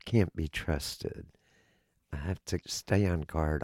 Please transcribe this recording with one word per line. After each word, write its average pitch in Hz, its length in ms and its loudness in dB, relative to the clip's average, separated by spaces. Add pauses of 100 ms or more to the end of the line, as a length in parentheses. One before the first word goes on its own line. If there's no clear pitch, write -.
can't 107 300 4
be 80 120 -2
trusted. - 800 -4 (840)
I 73 60 -6
have 85 280 -4
to 90 200 -2
stay - 400 2
on 87 160 2
guard 78 420 0